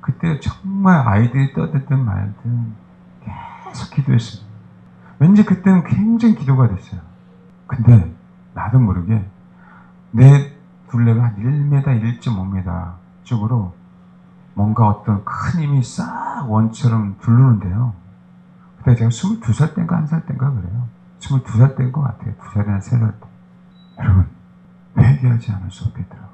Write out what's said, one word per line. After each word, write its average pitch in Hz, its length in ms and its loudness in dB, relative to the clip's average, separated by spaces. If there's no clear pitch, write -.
그때 156 380 -4
정말 190 680 0
아이들이 120 460 0
떠들든 135 500 -2
말든 110 720 -6
계속 - 260 -14
기도했습니다. - 640 -4
왠지 202 260 6
그때는 185 400 2
굉장히 226 520 2
기도가 131 320 2
됐어요. - 320 -8
근데 117 480 4
나도 101 280 -2
모르게 95 460 -2
내 135 420 6
둘레가 117 340 2
한 107 140 -2
일 120 120 -4
미터, 143 280 0
일 117 280 -2
점五미터 92 760 -6
쪽으로 110 500 -4
뭔가 107 340 2
어떤 104 380 -2
큰 - 380 -6
힘이 143 200 0
싹 - 680 -8
원처럼 110 720 -2
두르는데요. 117 760 2
그때 123 160 4
제가 117 160 0
스물두 202 440 -4
살 156 200 0
땐가 175 220 -2
한 156 100 -2
살 160 200 -4
땐가 131 260 -2
그래요. 110 360 -6
스물두 131 360 -4
살 131 180 4
때인 127 160 -2
것 147 120 -4
같아요. 104 340 -8
두 - 160 -20
살이나 101 280 -2
세 120 180 -2
살 110 200 2
때. - 80 -20
여러분, 92 300 4
회개하지 120 540 2
않을 95 180 -8
수 - 180 -8
없겠더라고요. - 460 -14